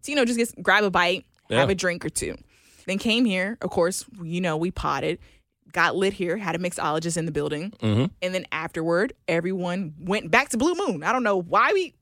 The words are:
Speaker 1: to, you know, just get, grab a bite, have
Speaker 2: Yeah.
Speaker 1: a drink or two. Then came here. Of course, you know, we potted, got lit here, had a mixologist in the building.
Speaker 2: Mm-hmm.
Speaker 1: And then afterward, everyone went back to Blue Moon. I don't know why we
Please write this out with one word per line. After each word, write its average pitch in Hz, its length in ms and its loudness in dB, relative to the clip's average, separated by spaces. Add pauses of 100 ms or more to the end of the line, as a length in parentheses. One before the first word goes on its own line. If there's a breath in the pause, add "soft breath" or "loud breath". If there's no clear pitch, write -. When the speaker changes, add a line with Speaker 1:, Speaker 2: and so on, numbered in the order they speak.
Speaker 1:
to, - 80 -8
you 294 40 0
know, 285 100 4
just 233 120 0
get, 233 260 -2
grab 202 200 4
a 196 80 2
bite, 180 340 2 (240)
have 135 200 2
Speaker 2:
Yeah. - 20 4
Speaker 1:
a 196 40 2
drink 175 300 -2
or - 40 -2
two. - 260 -6 (500 soft breath)
Then 190 140 -2
came 233 260 2
here. 196 360 0
Of 180 100 -4
course, 180 340 0 (160)
you 170 180 -4
know, 170 180 0
we 170 120 0
potted, 151 480 -2 (540 soft breath)
got 165 240 2
lit 196 180 2
here, 180 240 -2
had 190 180 -4
a 165 40 -2
mixologist 165 580 -2
in 165 80 -2
the 165 60 -4
building. 147 400 -4 (100)
Speaker 2:
Mm-hmm. 110 240 2 (160)
Speaker 1:
And 185 140 -4
then 185 160 -4
afterward, 170 600 -2 (140)
everyone 175 720 -2
went 185 300 -2
back 247 200 4
to - 80 -2
Blue 320 180 2
Moon. 294 280 -2
I 180 80 0
don't 254 120 2
know 202 180 4
why 208 320 4
we 381 280 -2